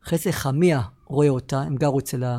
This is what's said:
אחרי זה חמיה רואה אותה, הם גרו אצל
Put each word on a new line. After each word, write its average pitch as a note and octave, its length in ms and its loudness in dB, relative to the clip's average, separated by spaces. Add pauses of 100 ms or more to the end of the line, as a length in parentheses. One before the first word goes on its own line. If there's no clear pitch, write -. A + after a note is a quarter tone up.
אחרי E3+ 140 -2
זה F3 140 -2
חמיה C#3+ 500 2 (220)
רואה D3 240 2
אותה, C3+ 340 0
הם D3 140 -4
גרו C#3+ 220 2
אצל B2+ 240 -4 (160)